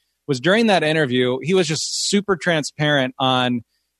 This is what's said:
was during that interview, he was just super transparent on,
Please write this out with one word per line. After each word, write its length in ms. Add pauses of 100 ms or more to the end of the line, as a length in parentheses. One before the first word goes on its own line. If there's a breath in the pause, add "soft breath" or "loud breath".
(260)
was 140
during 280
that 140
interview, 600
he 100
was 160
just 400
super 280
transparent 800
on, 440 (380)